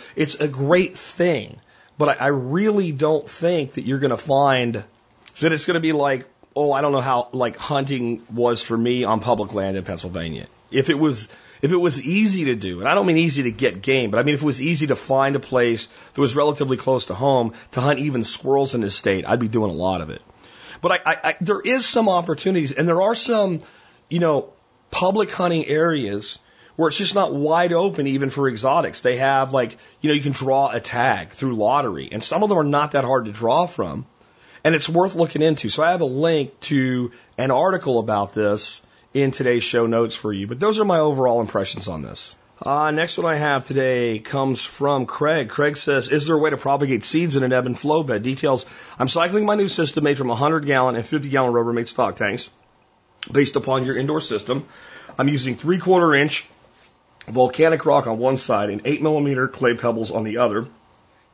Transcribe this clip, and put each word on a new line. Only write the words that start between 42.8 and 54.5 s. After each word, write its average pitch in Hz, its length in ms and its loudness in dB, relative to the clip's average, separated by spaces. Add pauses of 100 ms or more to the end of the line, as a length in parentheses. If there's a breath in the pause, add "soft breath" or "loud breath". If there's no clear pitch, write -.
next 160 260 -2
one 170 160 0
I 156 40 0
have 147 320 0
today 127 500 0
comes 135 460 -2
from 139 420 -2
Craig. 147 440 -2
Craig 147 260 0
says, 139 320 0
"Is 147 180 2
there 165 80 2
a 156 40 4
way 151 120 2
to 143 60 0
propagate 139 480 0
seeds 160 320 0
in 131 80 4
an 127 80 2
ebb 127 140 2
and 123 120 -2
flow 151 240 0
bed? 117 220 -2
Details, 131 420 0 (320 loud breath)
I'm 131 100 0
cycling 180 380 2
my 208 80 2
new 202 140 2
system 156 340 -2
made 143 160 2
from 131 120 -2
a 117 40 -2
hundred 147 320 0
gallon 127 300 2
and 117 100 -4
fifty 147 220 -4
gallon 131 240 2
Rubbermaid 117 340 0
stock 107 300 -2
tanks. 110 340 -4 (800)
Based 139 240 2
upon 131 300 0
your 131 140 -4
indoor 151 240 -2
system, 117 420 -4 (540 loud breath)